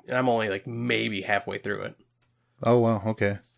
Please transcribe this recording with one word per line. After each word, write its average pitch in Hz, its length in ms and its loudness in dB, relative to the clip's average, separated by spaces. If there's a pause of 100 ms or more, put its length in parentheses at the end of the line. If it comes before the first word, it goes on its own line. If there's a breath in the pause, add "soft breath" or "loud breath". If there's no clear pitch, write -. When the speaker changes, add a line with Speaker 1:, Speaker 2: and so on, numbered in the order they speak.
(120)
Speaker 1:
I'm 127 160 2
only, 113 220 2
like, 98 180 -6
maybe 113 540 -2
halfway 98 360 -2
through 101 260 -6
it. - 120 -10 (680)
Speaker 2:
Oh, 120 160 6
wow. 113 280 2
Okay. 101 300 0 (200 soft breath)